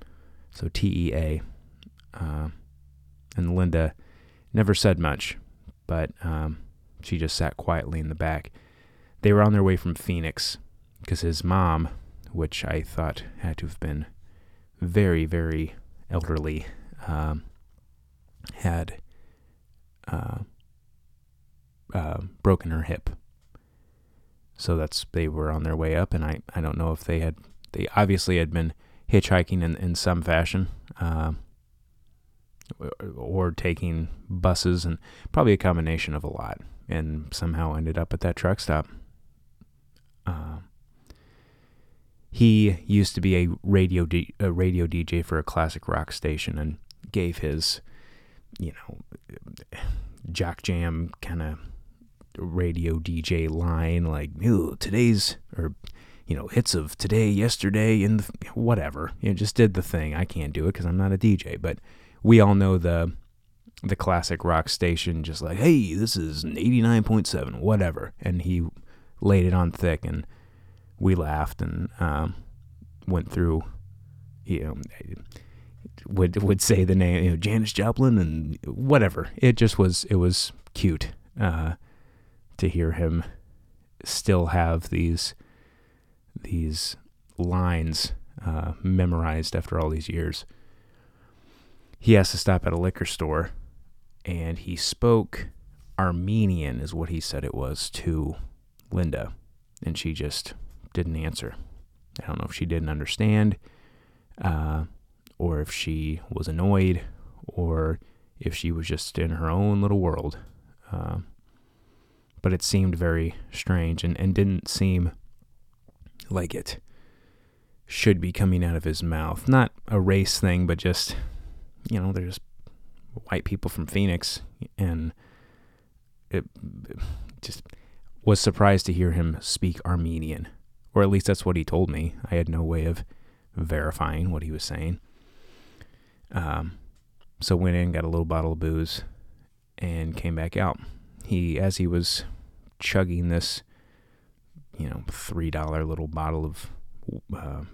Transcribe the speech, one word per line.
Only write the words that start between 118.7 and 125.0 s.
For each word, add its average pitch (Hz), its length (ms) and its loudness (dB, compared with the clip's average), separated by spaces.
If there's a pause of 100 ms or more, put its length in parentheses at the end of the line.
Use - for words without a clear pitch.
of 80 80 -4
his 80 180 -2
mouth. 80 460 -4
Not 127 240 6 (160)
a 107 120 2
race 95 400 4
thing, 90 280 4
but 85 100 2
just, - 380 0 (760)
you 113 100 0
know, 92 120 0
they're 95 160 -4
just 92 140 -10 (880)
white - 160 -2
people 92 240 -4
from 82 180 -6
Phoenix, 95 540 0 (360)
and 82 340 -2 (1160)